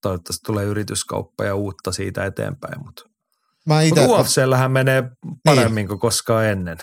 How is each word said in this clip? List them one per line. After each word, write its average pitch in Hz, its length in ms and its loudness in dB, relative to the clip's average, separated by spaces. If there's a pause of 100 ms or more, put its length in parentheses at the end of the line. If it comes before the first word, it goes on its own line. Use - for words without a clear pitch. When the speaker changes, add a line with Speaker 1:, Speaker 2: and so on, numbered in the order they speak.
Speaker 1:
toivottavasti 92 440 -6
tulee 104 180 -2
yrityskauppa 104 800 -6
ja 101 100 -2
uutta 98 380 -6
siitä 98 320 -6
eteenpäin. - 600 -8
Mut, - 200 -20 (640)
Speaker 2:
Mä 156 160 4
ite- 160 180 4
Speaker 1:
mut 151 200 6
U 131 40 2
F - 20 -4
C:llähän 131 460 2
menee 131 300 2 (420)
paremmin 127 300 4
Speaker 2:
Niin. 104 140 -2
Speaker 1:
kuin 101 120 -6
koskaan 113 440 0
ennen. 90 380 -2